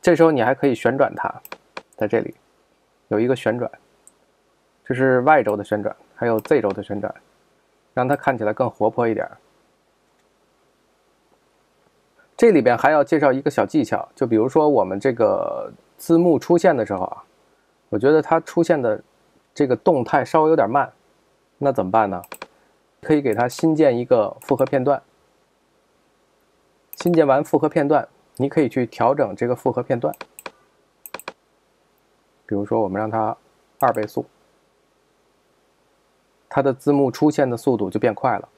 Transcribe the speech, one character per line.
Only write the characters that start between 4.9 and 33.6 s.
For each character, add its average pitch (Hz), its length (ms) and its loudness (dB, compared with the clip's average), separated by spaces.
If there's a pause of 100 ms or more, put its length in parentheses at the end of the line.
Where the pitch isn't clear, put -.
是 131 240 2
Y 135 240 4
轴 104 140 -2
的 101 80 -6
旋 104 180 -4
转， 101 100 -6 (220)
还 117 120 -4
有 113 120 0
Z 139 220 0
轴 101 100 -2
的 101 100 -8
旋 101 200 -10
转， 101 120 -10 (800)
让 127 140 -2
它 143 80 0
看 135 220 -2
起 110 80 -4
来 104 80 -2
更 117 180 -2
活 107 180 0
泼 120 160 -2
一 113 80 0
点。 - 160 -6 (3000)
这 233 140 6
里 160 100 6
边 117 160 2
还 143 140 4
要 151 120 4
介 151 160 0
绍 139 140 4
一 135 80 -4
个 147 80 -2
小 110 160 0
技 143 180 -2
巧， - 300 -6
就 131 140 -2
比 113 80 0
如 110 120 2
说 151 220 2
我 117 160 2
们 95 140 -6
这 135 120 0
个 95 640 -2 (240)
字 165 220 2
幕 170 180 4
出 170 180 0
现 170 220 2
的 110 80 -2
时 101 80 -6
候 92 120 -4
啊， - 180 -12 (680)
我 110 80 -4
觉 127 140 2
得 156 100 4
它 165 200 0
出 - 200 -4
现 165 180 2
的 113 240 -2 (520)
这 147 100 0
个 127 100 0
动 143 280 0
态 131 200 0
稍 156 200 2
微 156 80 4
有 160 40 4
点 135 140 2
慢， 131 240 -2 (640)
那 139 140 -2
怎 113 120 -2
么 92 80 -4
办 110 160 2
呢？ 92 140 -6 (800)
可 156 140 0
以 147 80 0
给 120 100 0
它 120 160 0
新 160 260 -2
建 143 220 2
一 120 80 -4
个 113 340 0
复 - 160 -2
合 131 120 0
片 131 160 -2
段， 139 180 0 (1900)
新 - 200 -4
建 160 140 4
完 139 180 2
复 - 140 0
合 156 100 2
片 151 200 0
段， 143 200 2 (280)
你 131 120 -2
可 147 140 0
以 131 80 0
去 123 160 -2
调 120 300 0
整 113 200 -2
这 117 120 -4
个 123 80 -2
复 127 160 -4
合 123 100 -4
片 120 180 -4
段。 147 160 -4 (2250)
比 - 80 -8
如 101 100 -4
说 113 180 -2
我 104 60 -2
们 95 120 -6
让 107 100 -6
它 110 260 -4 (440)